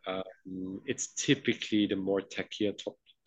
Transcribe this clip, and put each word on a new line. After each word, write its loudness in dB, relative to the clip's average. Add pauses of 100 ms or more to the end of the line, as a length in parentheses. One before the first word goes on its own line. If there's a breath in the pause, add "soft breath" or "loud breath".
Um, -6
it's -4
typically 4
the 2
more 2
techier -2
to-, -8 (300)